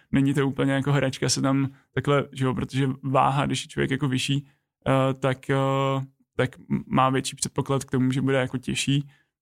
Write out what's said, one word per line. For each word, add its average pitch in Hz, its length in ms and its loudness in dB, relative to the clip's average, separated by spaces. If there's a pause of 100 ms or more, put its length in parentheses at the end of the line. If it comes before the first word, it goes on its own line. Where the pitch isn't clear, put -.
(120)
není 139 220 2
to 139 140 2
úplně 135 260 0
jako 135 180 0
hračka 135 380 0
se 135 120 -2
tam 135 280 0 (240)
takhle, 139 380 0
že 131 140 -2
jo, 127 80 2
protože 135 360 -2 (140)
váha, 135 420 2
když 135 180 -4
je - 60 -18
člověk 139 220 -2
jako 135 160 -2
vyšší, 135 400 -2 (400)
eh, 135 260 2
tak, 131 360 -4
eh, 139 60 2 (800)
tak 127 140 0 (380)
má 131 220 4
větší 131 260 -2
předpoklad 139 480 -2
k - 80 -20
tomu, 127 200 2
že 131 100 -2
bude 135 160 2
jako 127 200 -2
těžší 139 500 -2 (340)